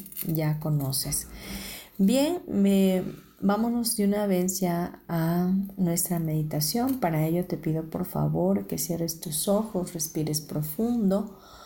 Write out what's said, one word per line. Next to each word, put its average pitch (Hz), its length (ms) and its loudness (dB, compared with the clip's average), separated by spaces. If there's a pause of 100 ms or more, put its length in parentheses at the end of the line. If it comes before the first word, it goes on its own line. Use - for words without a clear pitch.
(260)
ya 156 340 -2
conoces. 143 680 -4 (720)
Bien, 277 480 4
me, 196 560 4 (360)
vámonos 226 560 0
de 202 100 2
una 208 200 2
vez 185 340 2
ya 175 480 -2
a 170 460 2 (240)
nuestra 175 400 2
meditación. 160 800 0
Para 160 280 2
ello 175 180 2
te 180 120 -4
pido 160 340 -2
por 175 140 -2
favor 170 600 2
que 160 140 -4
cierres 165 400 -4
tus - 280 -4
ojos, 202 460 0
respires 151 480 -2
profundo, 214 960 0 (280)